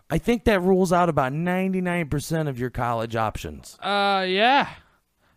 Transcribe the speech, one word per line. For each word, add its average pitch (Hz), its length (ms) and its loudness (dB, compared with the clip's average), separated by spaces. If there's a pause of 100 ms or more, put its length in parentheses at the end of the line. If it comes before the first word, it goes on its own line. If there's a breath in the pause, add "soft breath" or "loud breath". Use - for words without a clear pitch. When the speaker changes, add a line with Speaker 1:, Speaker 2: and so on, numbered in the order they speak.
(100)
Speaker 1:
I 165 80 0
think 233 260 0
that 202 180 4
rules 185 300 4
out 175 160 4
about 139 240 0
ninety-nine 180 760 -2
percent 151 400 -4
of 127 100 -6
your 123 120 -4
college 117 440 -4
options. 85 680 -6
Speaker 2:
Uh, 202 460 0
yeah. 220 440 2 (680 loud breath)